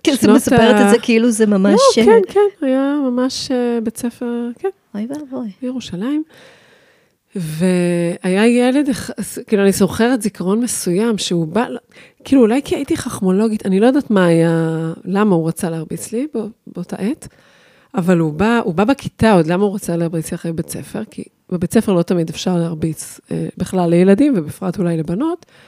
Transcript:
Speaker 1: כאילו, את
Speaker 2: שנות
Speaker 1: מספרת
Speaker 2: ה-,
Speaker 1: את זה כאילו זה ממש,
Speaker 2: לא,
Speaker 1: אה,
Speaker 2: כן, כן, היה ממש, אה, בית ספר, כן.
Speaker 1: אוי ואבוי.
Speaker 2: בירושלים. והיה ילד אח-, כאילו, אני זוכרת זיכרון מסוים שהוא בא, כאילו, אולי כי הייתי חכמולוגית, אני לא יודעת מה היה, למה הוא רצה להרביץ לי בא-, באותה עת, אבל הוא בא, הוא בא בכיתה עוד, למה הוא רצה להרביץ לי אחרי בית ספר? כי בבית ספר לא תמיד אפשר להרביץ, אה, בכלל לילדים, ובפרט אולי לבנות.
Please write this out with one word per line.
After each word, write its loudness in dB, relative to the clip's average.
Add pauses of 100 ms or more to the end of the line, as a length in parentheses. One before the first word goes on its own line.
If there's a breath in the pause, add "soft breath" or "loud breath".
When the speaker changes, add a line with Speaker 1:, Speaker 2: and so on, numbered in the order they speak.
Speaker 1:
כאילו, 2
את -2
Speaker 2:
שנות 6
Speaker 1:
מספרת 4
Speaker 2:
ה-, 4
Speaker 1:
את 6
זה 6
כאילו 2
זה 2
ממש, 4 (160)
Speaker 2:
לא, 4
Speaker 1:
אה, 6
Speaker 2:
כן, 6
כן, 0
היה 0 (140)
ממש, -4
אה, -2
בית -6
ספר, -8 (320)
כן. -4 (260)
Speaker 1:
אוי -6
ואבוי. -10 (120)
Speaker 2:
בירושלים. -6 (1120 soft breath)
והיה 0
ילד 2
אח-, -4 (360)
כאילו, 2
אני 4
זוכרת 0
זיכרון -2
מסוים -2
שהוא -2
בא, -2 (580 soft breath)
כאילו, 4
אולי 4
כי -4
הייתי -4
חכמולוגית, -2
אני 2
לא 4
יודעת 0
מה 4
היה, 4 (540)
למה 0
הוא 0
רצה -4
להרביץ -10
לי -4
בא-, -6 (260)
באותה -12
עת, -6 (640 soft breath)
אבל 2
הוא 0
בא, 0
הוא -4
בא 2
בכיתה 0
עוד, 4
למה 0
הוא 0
רצה -6
להרביץ -4
לי -8
אחרי -8
בית -8
ספר? -10
כי -14 (260)
בבית -4
ספר 2
לא 2
תמיד -2
אפשר -4
להרביץ, -4 (100)
אה, -6 (100)
בכלל -2
לילדים, 4
ובפרט -6
אולי -2
לבנות. -4 (220 soft breath)